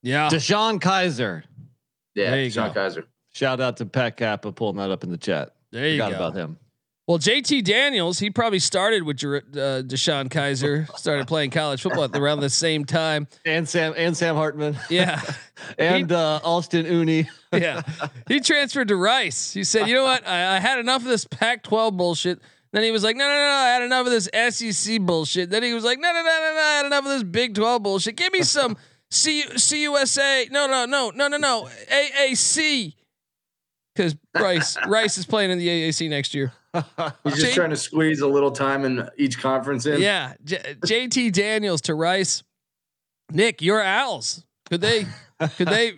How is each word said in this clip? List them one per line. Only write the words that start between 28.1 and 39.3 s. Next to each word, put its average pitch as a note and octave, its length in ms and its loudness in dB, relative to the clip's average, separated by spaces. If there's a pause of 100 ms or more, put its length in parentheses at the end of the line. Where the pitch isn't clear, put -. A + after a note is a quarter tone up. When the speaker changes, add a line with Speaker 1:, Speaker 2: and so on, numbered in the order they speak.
Speaker 1:
Give F4+ 160 0
me F#4 100 2
some B3+ 320 0 (180)
<laughs> - 160 -20
C-, D4 360 0 (120)
C D4 260 2
U C#4+ 140 0
S C#4 200 2
A. C4+ 340 2
No, C#4+ 160 2
no, C4 180 0
no, B3+ 300 0
no, C#4 140 0
no, D4 80 -2
no. C4 320 0 (200)
A C#4+ 200 2 (220)
A B3 40 0
C." C#4+ 600 0 (1000)
'Cause E3 200 0 (200)
Rice, F3+ 460 0
Speaker 2:
<laughs> - 60 -2
Speaker 1:
Rice G#3+ 300 2
is F3+ 80 -8
playing G#3 260 2
in F3+ 60 0
the F3 120 0
A E3 200 0
A D3+ 40 -2
C E3 160 -2
next C#3+ 260 -4
year. C#3 160 -2 (720)
Speaker 3:
He's C#3+ 120 -2
just - 20 0 (100)
Speaker 1:
J-, B3+ 60 2
Speaker 3:
trying E3+ 180 2
to C#3+ 60 -2
squeeze D#3 440 0
a C#3+ 60 2
little C#3 240 4
time C#3 340 -2
in B2+ 320 -2
each C3 220 0